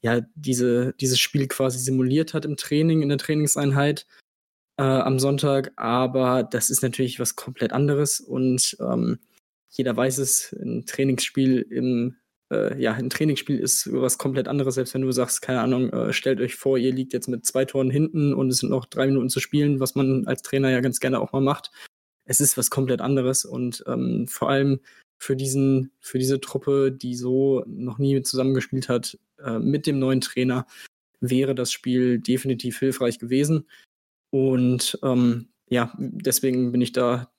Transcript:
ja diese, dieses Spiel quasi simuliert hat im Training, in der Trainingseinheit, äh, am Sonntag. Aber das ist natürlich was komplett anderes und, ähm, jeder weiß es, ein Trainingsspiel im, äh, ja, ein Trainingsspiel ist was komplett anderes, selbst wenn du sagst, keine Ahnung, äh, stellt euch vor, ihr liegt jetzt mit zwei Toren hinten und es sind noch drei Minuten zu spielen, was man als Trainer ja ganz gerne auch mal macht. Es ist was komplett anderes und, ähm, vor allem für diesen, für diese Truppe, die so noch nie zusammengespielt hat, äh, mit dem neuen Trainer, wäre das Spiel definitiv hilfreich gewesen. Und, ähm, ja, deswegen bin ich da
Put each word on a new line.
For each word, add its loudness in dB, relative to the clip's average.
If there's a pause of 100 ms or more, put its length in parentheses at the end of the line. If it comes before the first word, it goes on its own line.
ja 2 (140)
diese, 0
dieses 0
Spiel 0
quasi -2
simuliert 0
hat -4
im -6
Training, 2
in 0
der 2
Trainingseinheit, 0 (720)
äh, 0
am 2
Sonntag. 0
Aber 2
das -2
ist 0
natürlich -2
was -4
komplett -4
anderes 2
und, 0
ähm, 0 (540)
jeder 0
weiß 0
es, -2
ein -6
Trainingsspiel 0 (100)
im, -2 (340)
äh, -2
ja, 0
ein -4
Trainingsspiel 0
ist -2
was 0
komplett -2
anderes, 0
selbst -4
wenn -2
du 0
sagst, -2
keine -2
Ahnung, 2
äh, -2
stellt 0
euch -2
vor, 2
ihr 2
liegt -4
jetzt -4
mit -6
zwei 0
Toren 0
hinten 2
und 2
es 2
sind 0
noch 0
drei -2
Minuten 2
zu -2
spielen, 2
was -2
man 2
als -2
Trainer 0
ja 2
ganz 0
gerne 0
auch -4
mal 0
macht. 0 (540)
Es 0
ist 4
was -2
komplett 0
anderes 0
und, -6
ähm, -2
vor -4
allem 2 (380)
für -4
diesen, 0
für -6
diese 0
Truppe, 0
die -6
so 2
noch -8
nie 2
zusammengespielt 0
hat, -2 (200)
äh, -4
mit 0
dem 0
neuen 2
Trainer, -2 (540)
wäre 2
das -2
Spiel 0
definitiv -2
hilfreich 0
gewesen. 0 (600)
Und, 2
ähm, 2 (180)
ja, 0
deswegen -2
bin 2
ich 0
da -2